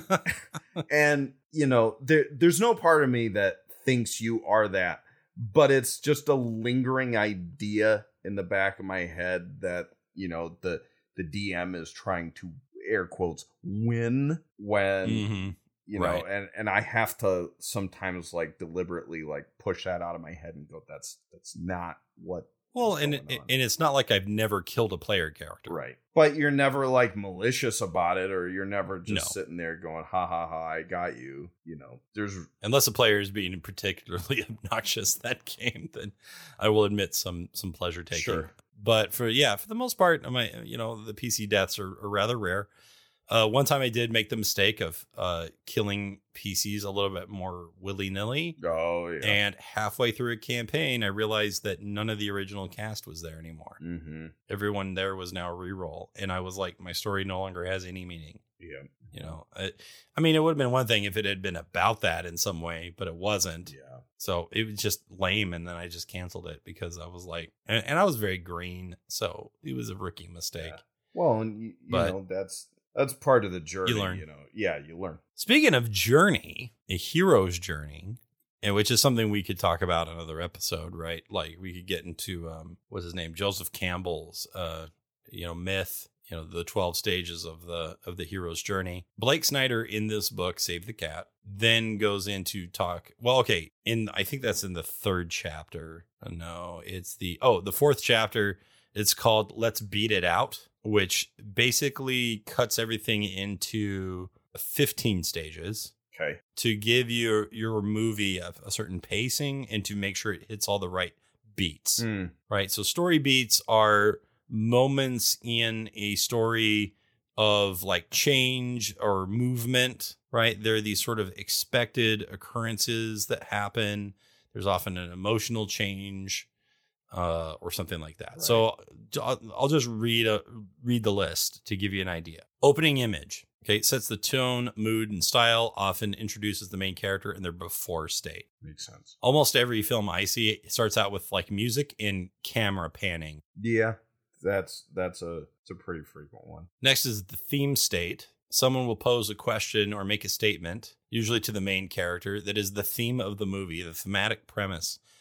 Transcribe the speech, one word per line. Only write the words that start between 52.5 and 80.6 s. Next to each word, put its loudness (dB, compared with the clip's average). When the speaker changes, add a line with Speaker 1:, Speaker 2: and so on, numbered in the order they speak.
Speaker 1:
cast -10
was -14
there -12
anymore. -16
Speaker 2:
Mm-hmm. -10
Speaker 1:
Everyone -2
there -2
was -10
now -6
a -10
reroll. -10
And -4
I -2
was -8
like, -6
"My -10
story -2
no -4
longer -6
has -4
any -12
meaning." -14
Speaker 2:
Yeah. -16
Speaker 1:
You -12
know, -12
I, -6
I 2
mean, 6
it 6
would 4
have 0
been 2
one 4
thing 4
if -2
it 2
had -2
been -4
about 2
that 0
in -10
some -2
way, -8
but -6
it -8
wasn't. -2
Speaker 2:
Yeah. -20
Speaker 1:
So -2
it 0
was -10
just -2
lame. 0
And -8
then -8
I -10
just -12
canceled -10
it -12
because -12
I -14
was -18
like, -10
and, 0
and 0
I 4
was 2
very -2
green. -10
So -8
it -8
was -6
a -10
rookie -10
mistake. -10
Speaker 2:
Yeah. -20
Well, 2
and -4
you, -10
you -14
Speaker 1:
But 2
Speaker 2:
know, -6
that's, -8
that's 0
part 4
of -2
the -4
journey, -2
Speaker 1:
you 0
learn. -2
Speaker 2:
you -12
know? -20
Yeah, 0
you -14
learn. -8
Speaker 1:
Speaking 6
of 2
journey, 4
a 0
hero's 4
journey, -8
and 2
which 6
is 6
something 4
we 2
could -6
talk 2
about 2
another -10
episode, -6